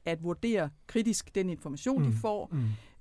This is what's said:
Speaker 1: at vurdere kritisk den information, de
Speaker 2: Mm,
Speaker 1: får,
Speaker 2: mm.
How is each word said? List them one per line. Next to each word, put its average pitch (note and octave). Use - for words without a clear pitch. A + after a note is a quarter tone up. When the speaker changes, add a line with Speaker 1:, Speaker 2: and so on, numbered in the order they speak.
Speaker 1:
at E3
vurdere F3
kritisk -
den F#3
information, D#3+
de C#3
Speaker 2:
Mm, A2+
Speaker 1:
får, G#3
Speaker 2:
mm. C3